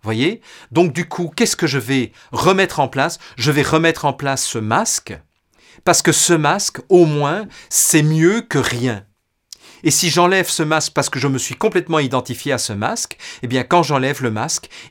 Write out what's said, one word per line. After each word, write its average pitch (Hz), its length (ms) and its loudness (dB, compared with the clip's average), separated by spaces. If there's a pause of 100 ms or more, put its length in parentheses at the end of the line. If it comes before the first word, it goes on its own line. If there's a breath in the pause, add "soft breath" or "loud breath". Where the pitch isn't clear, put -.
Voyez ? 123 380 -2 (280 loud breath)
Donc 165 240 2
du 170 160 -6
coup, 175 260 -6
qu'est-ce - 200 0
que 175 100 -2
je 139 140 0
vais 123 320 -2 (200 soft breath)
remettre 185 480 2
en 139 80 2
place ? 143 300 -2 (180 loud breath)
Je 123 140 -2
vais 143 140 2
remettre 160 420 2
en 139 80 0
place 135 320 -4
ce - 140 -6
masque, 110 600 -2 (680 soft breath)
parce 170 180 4
que 170 80 4
ce - 220 2
masque, 160 560 0
au 175 160 8
moins, 151 420 -2 (220 loud breath)
c'est - 340 2
mieux 160 380 4
que 151 180 -2
rien. 117 480 -2 (760 loud breath)
Et 170 80 2
si 170 220 0
j'enlève 180 380 2
ce - 120 -2
masque 156 320 0
parce 147 160 -2
que - 80 -6
je 135 100 -2
me 135 120 0
suis - 160 -8
complètement 175 420 0
identifié 135 560 -2
à 120 60 -2
ce - 140 -6
masque, 127 440 -6 (240 loud breath)
eh 127 60 -8
bien, 123 160 -2
quand 175 180 2
j'enlève 139 400 0
le 123 80 -2
masque, 110 400 -6 (220 loud breath)